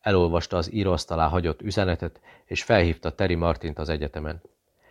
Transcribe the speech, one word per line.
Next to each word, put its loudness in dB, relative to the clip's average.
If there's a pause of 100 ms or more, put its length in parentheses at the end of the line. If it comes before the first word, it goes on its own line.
elolvasta 2
az -2
íróasztalá 0
hagyott -2
üzenetet, -2 (260)
és -6
felhívta 2
Terry 0
Martint -2
az -6
egyetemen. -6 (500)